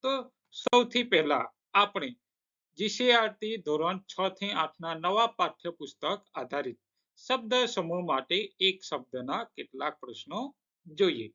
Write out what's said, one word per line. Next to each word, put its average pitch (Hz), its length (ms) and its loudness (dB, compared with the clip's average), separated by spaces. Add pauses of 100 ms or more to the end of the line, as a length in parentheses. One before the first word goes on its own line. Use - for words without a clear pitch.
તો 262 80 0 (440)
સૌથી 247 480 4
પહેલા 147 420 4 (280)
આપણે 196 360 2 (680)
જી 208 100 0
સી 247 240 2
આર 226 180 4
ટી 220 260 -6
ધોરણ 165 500 -2
છ - 80 -18 (200)
થી 202 180 -6
આઠ 165 260 -2
ના 165 160 -6
નવા 190 340 2
પાઠ્યપુસ્તક 170 920 -4 (140)
આધારિત 131 440 -6 (420)
શબ્દ 233 320 -2 (140)
સમૂહ 175 360 -2
માટે 160 360 0 (200)
એક 190 240 2
શબ્દના 131 600 -6
કેટલાક 143 520 -8
પ્રશ્નો 139 440 -10 (460)
જોઈએ. 160 480 0